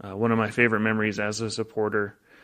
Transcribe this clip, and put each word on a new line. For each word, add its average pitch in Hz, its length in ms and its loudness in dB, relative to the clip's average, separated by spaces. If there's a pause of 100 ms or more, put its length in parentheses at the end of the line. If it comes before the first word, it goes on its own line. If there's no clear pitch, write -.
Uh, 98 140 -12
one 113 160 2
of 113 60 4
my 107 140 2
favorite 113 300 4
memories 107 380 0
as 107 220 -4
a 113 80 -4
supporter 107 680 -2 (280)